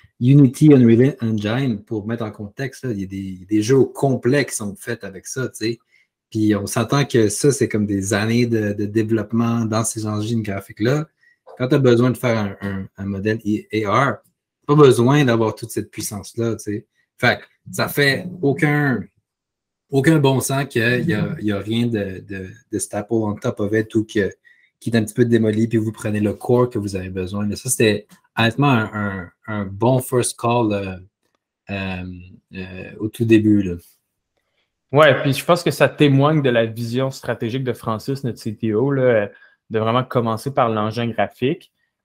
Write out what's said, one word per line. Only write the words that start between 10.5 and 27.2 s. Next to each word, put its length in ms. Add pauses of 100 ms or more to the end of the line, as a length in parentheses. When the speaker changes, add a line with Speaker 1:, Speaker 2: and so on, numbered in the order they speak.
Speaker 1:
Quand 100
t'as 100
besoin 340
de 60
faire 200
un, 240
un, 260 (100)
un 80
modèle 340 (460)
A 260
R, 60 (500)
pas 80
besoin 480
d'avoir 320
toute 140
cette 220
puissance-là, 640
tu 80
sais. 240 (300)
Fait 200
que 60 (280)
ça 160
fait 380 (160)
aucun, 580 (920)
aucun 300
bon 220
sens 240
qu'il 160
y 320
a, 260
il 60
y 60
a 80
rien 260
de, 420
de, 220 (220)
de 80
staple 340
on 220
top 260
of 120
it 220
ou 80
que, 260 (520)
qui 80
est 80
un 60
petit 100
peu 120
démoli, 420
puis 100
vous 160
prenez 260
le 140
core 360
que 100
vous 180
avez 120
besoin. 360